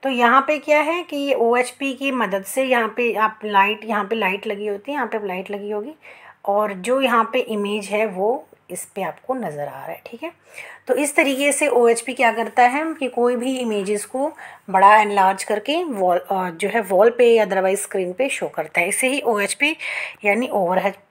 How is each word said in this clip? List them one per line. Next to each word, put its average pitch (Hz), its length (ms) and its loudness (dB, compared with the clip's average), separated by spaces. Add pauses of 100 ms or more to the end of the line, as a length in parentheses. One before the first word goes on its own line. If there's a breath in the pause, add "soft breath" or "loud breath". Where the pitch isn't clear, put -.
तो 269 60 -2
यहाँ 247 380 4
पे 302 120 0
क्या 302 220 4
है 330 220 0
कि 311 140 -10
ये 277 180 0
ओएचपी 247 600 0
की 269 160 -4
मदद 196 340 -2
से 262 200 -2
यहाँ 240 320 2
पे 240 180 -2
आप 214 300 0
लाइट, 208 400 2
यहाँ 214 200 -2
पे 208 120 -4
लाइट 196 300 -2
लगी 208 200 -6
होती 202 240 -8
है, 285 60 -4
यहाँ 254 100 -4
पे 214 100 -6
आप 208 80 -6
लाइट 190 260 -6
लगी 202 200 -8
होगी 208 240 -8 (500 loud breath)
और 208 280 0
जो 220 280 -2
यहाँ 226 320 0
पे 254 80 0
इमेज 208 480 -6
है 208 180 -2
वो 208 400 -4 (240)
इस 180 140 -12
पे - 180 -10
आपको 180 320 -8
नज़र 151 340 -8
आ - 20 -12
रहा 135 140 -14
है, 165 220 -12
ठीक 233 160 -16
है। 330 100 -12 (540 loud breath)
तो 262 80 0
इस 285 220 -2
तरीके 277 360 0
से 294 160 0
ओएचपी 233 460 2
क्या 240 180 2
करता 220 300 0
है 294 320 2
कि 269 140 -4
कोई 247 280 0
भी 254 220 -2
इमेजेस 208 460 -2
को 254 280 -4 (380 loud breath)
बड़ा 196 260 8
एनलार्ज 196 480 4
करके 247 400 -2
वॉल, 190 340 0
अ, 185 320 -2
जो 170 180 -4
है 220 120 0
वॉल 196 300 6
पे 233 240 6
या 220 120 4
otherwise 190 320 0
स्क्रीन 185 340 -4
पे 254 160 -2
शो - 200 -6
करता 160 320 -4
है। 175 80 0
इसे 254 200 -2
ही 269 120 -2
ओएचपी 233 560 0 (480 loud breath)
यानी 214 240 2
ओवरहेड 185 460 0 (160)